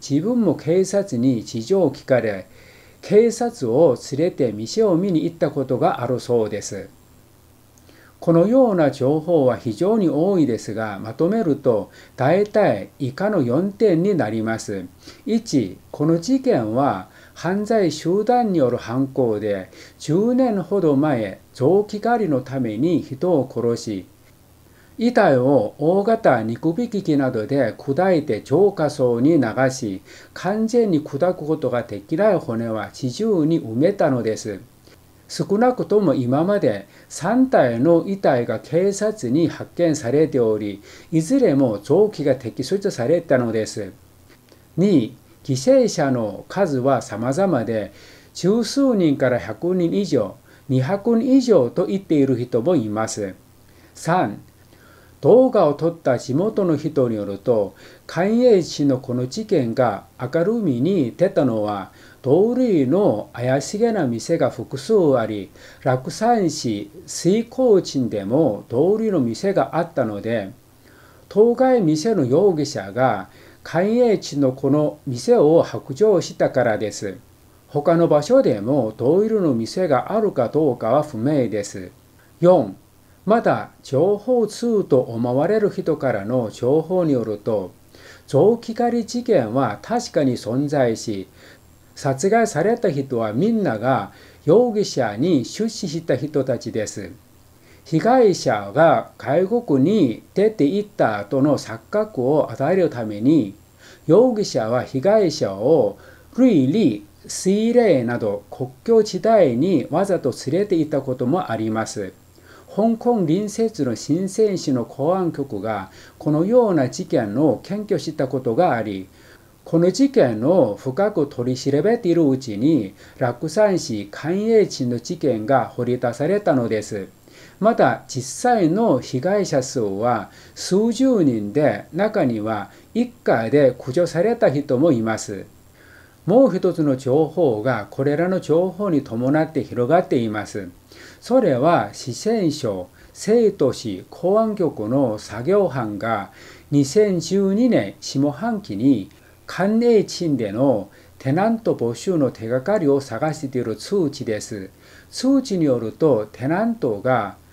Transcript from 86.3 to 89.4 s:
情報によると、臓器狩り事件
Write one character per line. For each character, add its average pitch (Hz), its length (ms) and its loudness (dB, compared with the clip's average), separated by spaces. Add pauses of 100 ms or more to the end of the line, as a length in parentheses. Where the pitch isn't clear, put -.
情 139 320 0
報 180 220 0
に 151 80 2
よ 120 120 0
る 104 140 -6
と、 101 320 -4 (560)
臓 190 300 4
器 233 180 -10
狩 240 240 -2
り 233 80 -4
事 240 160 -8
件 127 320 0